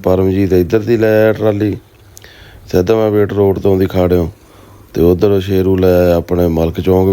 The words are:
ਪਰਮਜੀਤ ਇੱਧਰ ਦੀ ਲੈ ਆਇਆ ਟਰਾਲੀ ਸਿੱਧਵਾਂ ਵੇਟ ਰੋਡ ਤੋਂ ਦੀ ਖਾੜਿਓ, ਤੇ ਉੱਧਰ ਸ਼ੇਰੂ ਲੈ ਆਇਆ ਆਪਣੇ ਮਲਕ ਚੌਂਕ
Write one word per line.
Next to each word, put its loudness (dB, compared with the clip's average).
ਪਰਮਜੀਤ 0
ਇੱਧਰ 0
ਦੀ -2
ਲੈ 0
ਆਇਆ 2
ਟਰਾਲੀ -2
ਸਿੱਧਵਾਂ 0
ਵੇਟ 0
ਰੋਡ 0
ਤੋਂ 0
ਦੀ 0
ਖਾੜਿਓ, 0
ਤੇ 0
ਉੱਧਰ 2
ਸ਼ੇਰੂ -2
ਲੈ 2
ਆਇਆ 2
ਆਪਣੇ -2
ਮਲਕ -2
ਚੌਂਕ 0